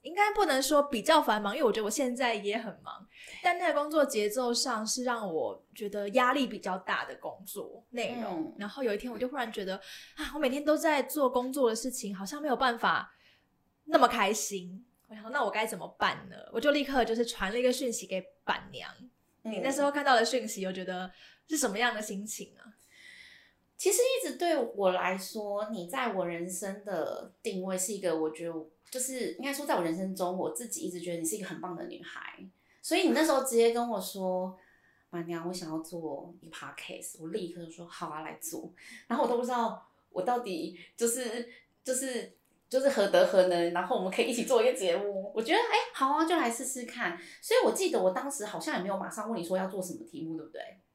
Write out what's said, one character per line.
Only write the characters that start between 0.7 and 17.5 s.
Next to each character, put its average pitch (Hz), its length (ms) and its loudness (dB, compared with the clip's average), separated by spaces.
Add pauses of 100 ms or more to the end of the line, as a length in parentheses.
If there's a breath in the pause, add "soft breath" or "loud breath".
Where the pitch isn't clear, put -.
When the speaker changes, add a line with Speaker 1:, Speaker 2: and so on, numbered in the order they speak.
Speaker 1:
比 240 180 -2
较 311 200 8
繁 208 200 2
忙， 208 140 -2
因 320 60 -2
为 269 40 4
我 208 60 6
觉 220 80 0
得 214 60 -2
我 208 40 0
现 247 240 0
在 240 220 0
也 202 220 -2
很 220 260 -8
忙， - 240 -16 (340 loud breath)
但 349 160 2
那 349 100 0
个 294 120 2
工 302 100 0
作 311 140 4
节 208 260 2
奏 240 240 0
上 233 320 0
是 247 200 -2
让 220 280 -2
我 113 300 -2 (100)
觉 208 140 -8
得 202 220 -4
压 247 240 4
力 269 140 2
比 196 120 -8
较 190 200 -2
大 165 260 -2
的 - 100 -12
工 - 300 -10
作 - 360 -12 (100)
内 240 300 -4
容。 165 220 -4
Speaker 2:
嗯。 - 140 -8
Speaker 1:
然 202 100 -6
后 277 160 -6
有 214 100 2
一 208 40 0
天 240 120 -6
我 220 80 -8
就 247 120 -2
忽 285 80 -6
然 233 160 -2
觉 208 100 -6
得， 185 120 -4 (400 loud breath)
啊， 285 200 -8
我 302 40 -4
每 277 100 4
天 285 160 -2
都 302 100 6
在 302 260 4
做 262 280 2
工 254 240 0
作 262 160 4
的 220 60 2
事 208 140 -4
情， 202 240 -6
好 196 120 -8
像 285 160 -8
没 294 80 -2
有 240 80 2
办 247 200 2
法 175 380 0 (720 soft breath)
那 311 120 4
么 262 80 10
开 226 280 2
心。 190 520 -6 (220)
我 220 60 -20
想 208 80 -16
说， 220 80 -14
那 269 140 0
我 196 80 2
该 220 160 0
怎 196 100 -6
么 165 100 -10 (120)
办 - 320 0
呢？ - 40 -16 (160)
我 226 80 -2
就 285 120 6
立 294 120 4
刻 269 220 2
就 226 80 0
是 233 100 2
传 202 300 -2